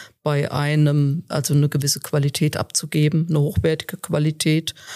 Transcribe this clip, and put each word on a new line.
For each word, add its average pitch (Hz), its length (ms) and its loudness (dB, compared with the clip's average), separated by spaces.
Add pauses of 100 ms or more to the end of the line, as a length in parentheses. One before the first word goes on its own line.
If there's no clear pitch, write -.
(220)
bei 147 280 -2
einem, 147 800 2
also 143 260 -2
eine 143 140 4
gewisse 139 320 -2
Qualität 147 560 -2
abzugeben, 156 720 0
eine 156 120 2
hochwertige 151 560 0
Qualität 156 800 0 (200)